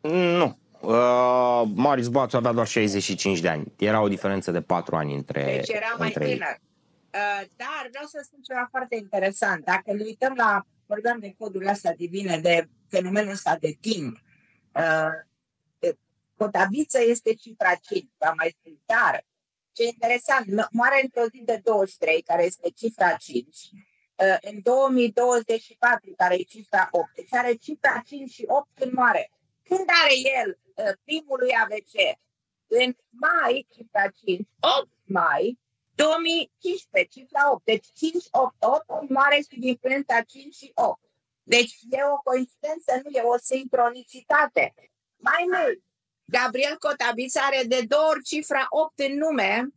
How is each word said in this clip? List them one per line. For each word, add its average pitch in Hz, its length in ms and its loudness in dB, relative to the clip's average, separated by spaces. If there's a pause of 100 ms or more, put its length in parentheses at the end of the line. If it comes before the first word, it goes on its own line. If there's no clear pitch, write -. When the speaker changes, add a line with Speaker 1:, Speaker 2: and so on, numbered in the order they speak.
Speaker 1:
nu. 175 580 0 (220)
Uh, 123 800 4 (120)
Marius 123 340 2
Boațu 127 280 0
avea 120 160 2
doar 117 140 2
șaizeci 101 360 0
și 98 120 -2
cinci 92 260 0
de 87 80 0
ani. 78 300 -4
Era 107 220 2
o 104 80 2
diferență 98 420 -2
de 85 100 0
patru 85 360 -2
ani 73 180 -2
între, 71 300 -6
Speaker 2:
Deci 67 240 -2
era - 300 -4
mai 85 80 -2
Speaker 1:
între 151 220 -2
ei. 139 80 -2
Speaker 2:
tânăr. 143 200 -8 (580)
Uh, 202 280 -4 (140)
dar 277 340 -10
vreau 285 160 -14
să 302 180 -14
spun 285 180 -20
ceva 254 280 -6
foarte 254 260 -6
interesant. 196 680 -2
Dacă 185 280 -2
ne 208 120 -4
uităm 254 320 -2
la, 214 260 2 (240)
vorbeam 226 320 -2
de 202 200 -14
codul 196 280 -8
ăsta 202 300 -2
divine, 175 420 -4
de 165 300 2 (200)
fenomenul 196 440 0
ăsta 165 280 -2
de 156 200 -4
timp, 160 360 -6 (560)
uh, 160 380 0 (1300)
Cotabiță 208 640 0 (160)
este 220 200 -2
cifra 214 400 -2 (120)
cinci, 185 320 -6
v-am 160 180 0
mai 165 220 -2
spus, 160 180 -20 (100)
dar 220 280 2 (580)
ce - 100 -4 (120)
interesant, 247 520 0 (100)
m-, 214 140 0
moare 247 320 2
într-o 240 300 -2
zi 254 120 -20
de 220 200 -2
douăzeci 202 280 2
și - 60 -20
trei, 160 220 2 (100)
care 170 140 2
este 175 240 -4 (120)
cifra 214 300 0 (160)
cinci, - 440 -8
uh, - 680 -2 (120)
în 214 60 -16 (120)
două 269 280 4
mii 240 240 4
douăzeci 233 480 0
și - 100 -20
patru, 240 380 0
care 180 180 2
e 180 200 -4
cifra 202 360 -2
opt, 170 280 -2
deci - 220 -12
are 247 120 0 (140)
cifra 277 440 -2
cinci 269 260 -14
și 240 80 -10 (140)
opt - 200 -4
când 254 220 -4
moare. 220 300 2 (380)
Când 370 180 -2 (160)
are 277 140 6 (240)
el, 214 80 -2 (100)
uh, 208 340 -6 (140)
primul 294 360 -6
lui 254 100 2 (100)
A - 80 2
V - 20 -6 (180)
C? - 40 -20 (880)
În 254 80 2 (340)
mai, 311 300 2 (200)
cifra 214 320 -2 (140)
cinci, 190 280 -4 (280)
opt - 160 -4 (280)
mai 160 240 2 (560)
două 311 260 4
mii 330 180 0 (180)
cincisprezece, - 540 -2
cifra 262 260 -4 (100)
opt. - 200 -4
Deci 214 160 -2 (120)
cinci 320 260 -2 (160)
opt - 180 -2 (140)
opt, 311 120 -2 (300)
moare 285 220 4 (100)
sub 240 140 -14 (100)
influența 262 460 -2 (140)
cinci 277 280 -20
și 277 80 -20 (200)
opt. - 160 -6 (500)
Deci 233 180 2 (240)
e 269 40 -2 (140)
o - 20 -2 (120)
coincidență, 262 640 -4 (120)
nu 294 60 -16 (100)
e 233 160 2
o - 20 2 (140)
sincronicitate. 254 1120 0 (640)
Mai 330 140 0 (120)
mult, 285 240 0 (580)
Gabriel 254 400 0 (100)
Cotabiță 254 520 -2 (100)
are 269 120 0 (120)
de 254 80 2 (120)
două 311 200 4
ori 302 200 -4
cifra 294 320 -2 (180)
opt 311 160 -4 (100)
în 277 40 -4 (120)
nume 226 280 0 (240)